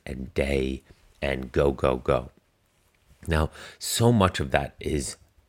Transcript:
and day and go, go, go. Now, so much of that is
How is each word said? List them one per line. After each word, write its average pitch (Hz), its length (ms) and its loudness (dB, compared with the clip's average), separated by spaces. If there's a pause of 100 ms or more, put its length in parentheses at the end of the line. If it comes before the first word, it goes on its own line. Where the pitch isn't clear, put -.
and 65 300 -10
day 67 480 -2 (380)
and 65 300 -4
go, 71 200 2
go, 64 260 0
go. 64 320 0 (1000)
Now, 78 220 2 (300)
so - 320 2
much 98 280 4
of 67 120 -4
that 69 280 0
is 71 380 -4 (320)